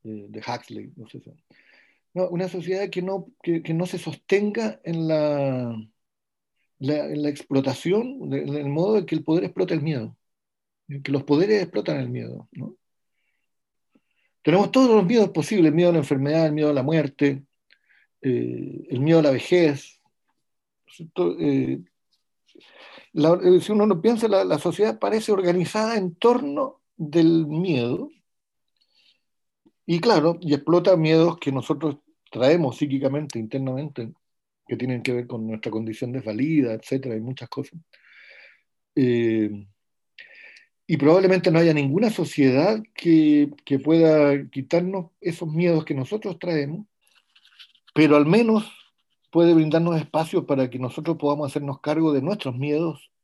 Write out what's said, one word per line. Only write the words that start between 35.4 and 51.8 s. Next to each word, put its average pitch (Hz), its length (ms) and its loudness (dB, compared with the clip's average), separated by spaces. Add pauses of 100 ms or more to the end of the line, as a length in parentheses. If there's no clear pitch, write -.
nuestra 110 280 -8
condición 113 400 -8
desvalida, 123 600 -2
etcétera, 131 440 -6
y 110 40 -6
muchas 123 280 -10
cosas. - 320 -12 (1120)
Eh, 113 720 0 (1200)
y 160 100 0
probablemente 185 520 4
no 160 80 4
haya 165 160 4
ninguna 151 360 0
sociedad 151 680 2 (140)
que, 151 560 4 (140)
que 135 160 -2
pueda 151 720 4
quitarnos 170 600 -4 (100)
esos 160 280 -6
miedos 160 360 0
que 156 100 -6
nosotros 175 440 -6
traemos, 165 480 -6 (1080)
pero 147 240 6
al 147 100 6
menos 220 440 2 (600)
puede 170 200 6
brindarnos 165 480 2
espacios 156 440 -4
para 131 260 -2
que 131 80 -12
nosotros 151 380 -6
podamos 147 340 -2
hacernos 143 300 -8